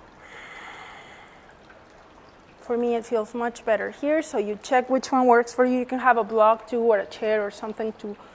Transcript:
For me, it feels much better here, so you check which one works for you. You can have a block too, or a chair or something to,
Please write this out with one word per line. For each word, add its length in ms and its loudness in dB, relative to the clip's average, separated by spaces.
For 160 -4
me, 180 0
it 80 -4
feels 300 -4
much 320 -6
better 240 0
here, 320 0
so 160 -8
you 240 -4
check 300 0
which 200 0
one 140 2
works 260 4
for 140 2
you. 140 2
You 60 -2
can 140 -4
have 180 4
a 60 2
block 440 4
too, 140 -2
or 180 4
a 80 -6
chair 360 -2
or 60 -6
something 440 -8
to, 220 -12